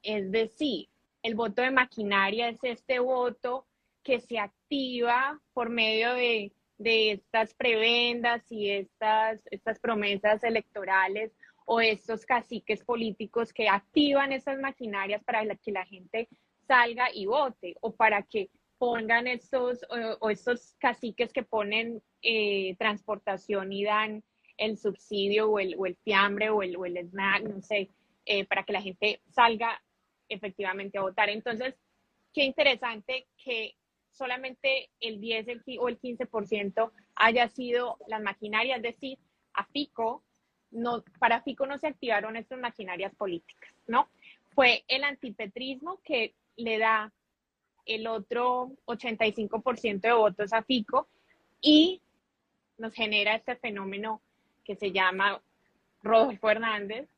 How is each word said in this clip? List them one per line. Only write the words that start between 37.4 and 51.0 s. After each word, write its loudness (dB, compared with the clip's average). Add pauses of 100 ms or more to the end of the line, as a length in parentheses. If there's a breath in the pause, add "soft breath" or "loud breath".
sido -4 (100)
las -6
maquinarias, 0
es -8
decir, -8 (360)
a -4
FICO, -6 (480)
no, -4 (140)
para 4
FICO -4
no -8
se -2
activaron -2
estas -10
maquinarias -6
políticas, -8 (140)
¿no? 2 (420 loud breath)
Fue 4
el -2
antipetrismo -8
que -4 (220)
le -2
da 0 (720)
el -4
otro -2 (120)
ochenta -2
y 2
cinco -4
por 0
ciento 0
de 6
votos 4
a 2
FICO 0 (540 soft breath)